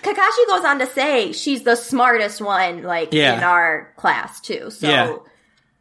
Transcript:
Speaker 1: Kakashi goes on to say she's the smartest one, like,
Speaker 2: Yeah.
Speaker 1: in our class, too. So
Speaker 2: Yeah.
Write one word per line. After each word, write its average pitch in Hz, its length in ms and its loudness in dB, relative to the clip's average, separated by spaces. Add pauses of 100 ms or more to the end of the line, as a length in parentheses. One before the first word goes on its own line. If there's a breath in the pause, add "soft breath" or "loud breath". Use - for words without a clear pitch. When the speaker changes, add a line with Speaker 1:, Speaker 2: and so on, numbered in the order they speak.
Speaker 1:
Kakashi 403 440 2
goes 359 180 0
on 285 140 2
to 254 80 -2
say 262 460 -2
she's 269 320 -4
the 233 100 4
smartest 233 680 0
one, 185 440 -2
like, 170 280 -4
Speaker 2:
Yeah. 143 260 4
Speaker 1:
in - 40 -4
our 170 540 2
class, - 440 -2
too. - 300 -10
So - 180 -6
Speaker 2:
Yeah. 143 280 2 (640 soft breath)